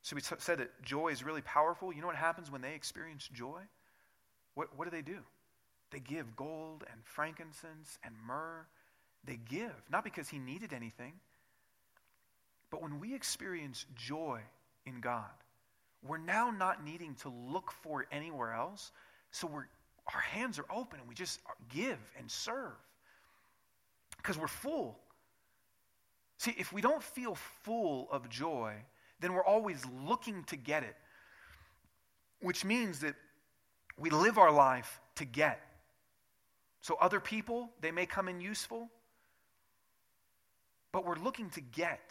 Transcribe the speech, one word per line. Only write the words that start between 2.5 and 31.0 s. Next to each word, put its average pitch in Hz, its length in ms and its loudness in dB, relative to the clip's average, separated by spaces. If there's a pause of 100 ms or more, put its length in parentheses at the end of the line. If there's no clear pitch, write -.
when 139 100 -8
they 131 140 -6
experience 151 580 -10
joy? 135 300 -10 (920)
What, 143 220 -6
what 147 80 -6
do 175 60 -6
they 165 120 -6
do? 165 180 -10 (720)
They 135 100 -12
give 131 360 -8
gold 156 560 -8
and 113 100 -18
frankincense 156 1000 -6
and 117 100 -12 (120)
myrrh. 160 400 -6 (580)
They 131 120 -8 (120)
give, 196 240 -4 (180)
not 185 140 2
because 180 240 -6
he 151 100 -8
needed 147 340 -8
anything, 123 420 -10 (1600)
but 156 120 -6
when 147 180 -6
we 226 140 -6
experience 170 680 -6 (120)
joy 131 440 -4 (460)
in 127 140 -10
God, 120 240 0 (800)
we're 156 120 -4
now 208 320 4
not 185 340 0
needing 156 320 -8
to - 120 -10
look 131 440 -4 (100)
for 147 200 -4
it - 100 -6
anywhere 143 400 -4
else. 151 400 -4 (400)
So - 160 -4
we're, 139 180 -6 (480)
our - 60 0
hands 220 380 -2
are 147 120 -6
open 202 300 -4
and 120 80 -16
we 120 80 -14
just - 240 -4 (280)
give 156 300 0 (180)
and 117 140 -14
serve 240 460 -4 (1500)
'cause 180 160 -2
we're 156 80 0
full. 240 520 -4 (1400)
See, 233 180 0
if - 160 -4
we 196 80 -4
don't 254 220 4
feel 247 320 -6 (300)
full 190 480 0
of 127 160 -2
joy, 120 460 -2 (440)
then 180 160 0
we're 277 100 6
always 202 400 6 (200)
looking 202 400 0
to 156 120 -6
get 143 280 0
it, 104 120 -10 (1400)